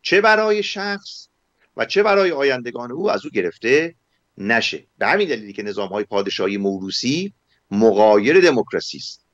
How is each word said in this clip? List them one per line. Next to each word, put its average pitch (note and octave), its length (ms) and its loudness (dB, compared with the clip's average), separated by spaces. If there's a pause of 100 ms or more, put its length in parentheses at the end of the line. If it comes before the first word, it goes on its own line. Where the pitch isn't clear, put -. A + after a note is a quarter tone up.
چه G3 200 2
برای G#3+ 420 2
شخص G3+ 640 -10 (500)
و A2+ 80 -2
چه G#3 180 0
برای G3 280 2
آیندگان B2 600 -4
او، F3+ 200 -4
از G3 140 -4
او D3+ 60 -12
گرفته B2 640 0 (420)
نشه. G#2 500 -2 (100)
به G#2 100 -2
همین F#3+ 200 0
دلیلی G#2+ 260 -8
که G#2 100 -12
نظام‌های G2+ 400 -6
پادشاهی G2+ 540 -4
موروثی G2+ 760 -4 (380)
مغایر G#2+ 680 6
دموکراسی A#2+ 560 0
است - 360 -18